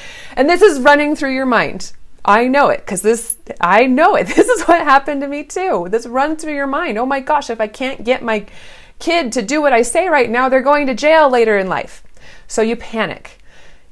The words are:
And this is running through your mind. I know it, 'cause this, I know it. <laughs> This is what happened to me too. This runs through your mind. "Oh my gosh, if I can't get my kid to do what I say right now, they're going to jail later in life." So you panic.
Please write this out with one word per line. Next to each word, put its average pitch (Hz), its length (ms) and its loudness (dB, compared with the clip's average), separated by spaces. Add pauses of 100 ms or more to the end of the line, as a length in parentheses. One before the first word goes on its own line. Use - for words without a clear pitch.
(360)
And 269 120 2
this 349 140 2
is 330 160 6
running 294 380 4
through 269 180 -4
your 262 120 -2
mind. 202 460 -2 (320)
I 233 240 4
know 269 200 4
it, - 180 -2
'cause 180 140 -6
this, 226 380 -2 (220)
I 208 260 4
know 302 280 4
it. - 120 0
<laughs> - 100 -10
This 392 120 6
is 392 200 0
what 339 140 4
happened 277 400 2
to 285 40 -6
me 285 160 -8
too. 294 480 -4
This 233 160 -2
runs 285 360 -4
through 302 120 -8
your 277 120 -4
mind. 277 320 -4
"Oh 247 80 -2
my 269 140 -4
gosh, 285 300 -4
if 226 100 -6
I 220 60 -2
can't 254 380 -10
get 247 180 -2
my 220 220 -4 (540)
kid 330 340 -2
to 247 100 -2
do 285 200 -2
what 277 100 2
I 233 100 4
say 349 260 -2
right 269 220 2
now, 254 180 0
they're 262 120 2
going 285 260 2
to 262 80 -4
jail 302 360 4
later 226 260 2
in 190 120 -2
life." - 340 -8 (440)
So - 140 -4
you 226 160 0
panic. - 640 -8 (540)